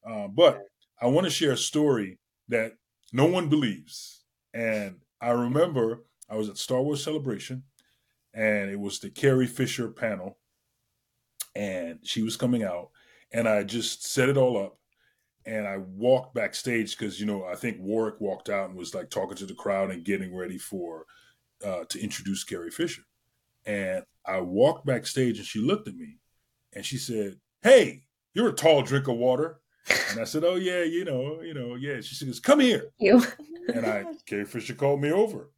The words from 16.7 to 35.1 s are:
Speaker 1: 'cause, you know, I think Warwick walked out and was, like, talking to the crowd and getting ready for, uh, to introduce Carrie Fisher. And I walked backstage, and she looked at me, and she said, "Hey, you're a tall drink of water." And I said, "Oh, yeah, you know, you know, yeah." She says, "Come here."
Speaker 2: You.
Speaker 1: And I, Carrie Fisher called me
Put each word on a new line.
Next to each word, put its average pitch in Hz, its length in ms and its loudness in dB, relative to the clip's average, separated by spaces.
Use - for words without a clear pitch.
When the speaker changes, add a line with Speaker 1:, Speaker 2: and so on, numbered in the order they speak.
Speaker 1:
'cause, 101 220 -8
you 104 60 -4
know, 101 200 -2
I 90 100 -8
think 107 240 -6
Warwick 107 420 -2
walked 95 280 -6
out 98 200 -2
and 92 80 -14
was, 87 160 -12
like, 90 160 -10
talking 95 280 -6
to 98 80 -12
the 92 100 -14
crowd 98 360 -2
and 85 140 -10
getting 92 300 -4
ready 92 220 -8
for, 82 480 -10
uh, 90 220 -6
to - 140 -10
introduce 98 440 -6
Carrie 85 280 -8
Fisher. - 320 -4
And 95 400 -4
I 95 160 -2
walked 110 440 2
backstage, 123 540 0
and 95 80 -12
she 110 120 -6
looked 180 280 0
at 95 80 -12
me, 220 240 -16
and 98 140 -12
she 131 120 -6
said, 104 420 -4
"Hey, 220 420 8
you're 220 160 2
a - 40 -2
tall 143 300 6
drink 135 240 0
of 120 100 0
water." 127 420 2
And 113 80 -4
I 113 40 -2
said, 156 200 -2
"Oh, 175 120 2
yeah, 180 280 0
you 170 200 -2
know, 147 380 -4
you 165 120 -12
know, 123 220 -8
yeah." 135 260 -6
She - 140 -14
says, 127 240 -8
"Come 294 200 6
here." 247 400 4
Speaker 2:
You. 226 220 8
Speaker 1:
And 240 120 -2
I, 214 200 -2
Carrie 104 200 -6
Fisher - 300 -10
called 143 260 2
me 147 100 0